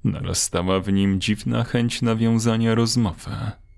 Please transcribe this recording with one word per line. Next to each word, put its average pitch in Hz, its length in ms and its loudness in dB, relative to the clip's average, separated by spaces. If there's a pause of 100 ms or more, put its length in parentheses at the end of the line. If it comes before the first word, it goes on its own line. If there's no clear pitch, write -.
Narastała 90 760 0
w 98 120 -2
nim 98 280 2
dziwna 117 440 -2
chęć 120 380 -2
nawiązania 113 720 2
rozmowy. 113 560 0 (480)